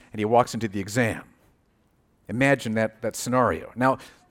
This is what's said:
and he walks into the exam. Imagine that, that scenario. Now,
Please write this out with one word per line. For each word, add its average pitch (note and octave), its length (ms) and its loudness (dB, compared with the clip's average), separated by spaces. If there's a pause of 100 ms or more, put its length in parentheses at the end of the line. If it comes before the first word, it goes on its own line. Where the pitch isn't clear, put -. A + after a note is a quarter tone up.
(120)
and G#2+ 60 -8
he G#2 60 0
walks A#2+ 300 4
into A2+ 120 -4
the G2+ 140 -6
exam. G2+ 420 -2 (1080)
Imagine B2 460 0
that, A2 280 -2
that A2 140 -6
scenario. A#2+ 600 0
Now, B2+ 220 0 (320)